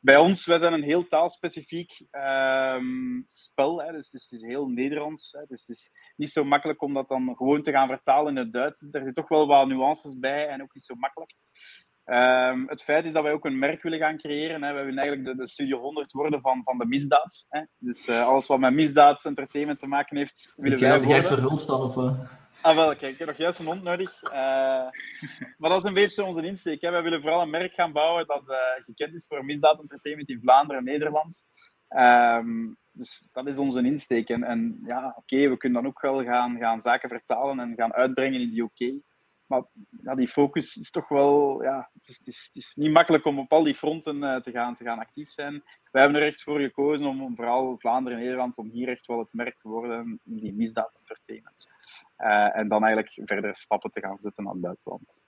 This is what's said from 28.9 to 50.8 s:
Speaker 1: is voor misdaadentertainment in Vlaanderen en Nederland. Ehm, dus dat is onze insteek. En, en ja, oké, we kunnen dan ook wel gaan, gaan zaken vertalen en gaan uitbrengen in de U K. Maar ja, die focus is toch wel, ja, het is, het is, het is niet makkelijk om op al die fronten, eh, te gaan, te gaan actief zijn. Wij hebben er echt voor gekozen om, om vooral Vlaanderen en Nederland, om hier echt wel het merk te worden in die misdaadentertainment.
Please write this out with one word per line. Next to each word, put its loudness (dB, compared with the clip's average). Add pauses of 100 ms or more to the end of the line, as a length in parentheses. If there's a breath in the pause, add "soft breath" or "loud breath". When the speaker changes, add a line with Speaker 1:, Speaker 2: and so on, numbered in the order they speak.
Speaker 1:
is -16
voor -8
misdaadentertainment 0
in -8
Vlaanderen 6
en -4
Nederland. -4 (440 soft breath)
Ehm, 6 (260)
dus -18
dat -8
is -6
onze 0
insteek. 0
En, -2
en -4
ja, -8
oké, 2
we 2
kunnen -2
dan -4
ook -18
wel -2
gaan, -2
gaan -2
zaken 0
vertalen -4
en -8
gaan -2
uitbrengen 0
in -2
de -6
U -2
K. -6 (440)
Maar -2 (400)
ja, -8
die 0
focus 0
is -14
toch -6
wel, 4
ja, -4
het -20
is, -16
het -20
is, -16
het -20
is -16
niet 0
makkelijk 6
om 0
op -2
al 6
die 2
fronten, -6
eh, -4
te -14
gaan, -4
te -20
gaan -6
actief -14
zijn. -10 (280 soft breath)
Wij 6
hebben 6
er 4
echt -4
voor -2
gekozen 0
om, -4
om -10
vooral -2
Vlaanderen -2
en -8
Nederland, -4
om -12
hier -6
echt -8
wel -4
het -8
merk -8
te -20
worden -8
in -12
die -10
misdaadentertainment. -8 (460 loud breath)